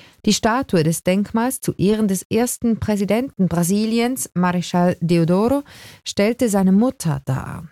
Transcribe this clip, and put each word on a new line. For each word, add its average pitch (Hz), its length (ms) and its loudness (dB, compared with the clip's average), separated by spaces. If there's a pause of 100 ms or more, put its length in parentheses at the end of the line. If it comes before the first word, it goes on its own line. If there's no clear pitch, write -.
(260)
Die - 80 2
Statue 220 500 0
des 160 200 -2
Denkmals 214 580 -2
zu - 120 -4
Ehren 214 340 0
des 190 160 -2
ersten 233 560 -2
Präsidenten 208 680 -2
Brasiliens, 220 840 0
Marechal 180 680 0
Deodoro, 180 640 2 (420)
stellte 226 440 0
seine 190 240 2
Mutter 190 500 0
dar. 131 480 -6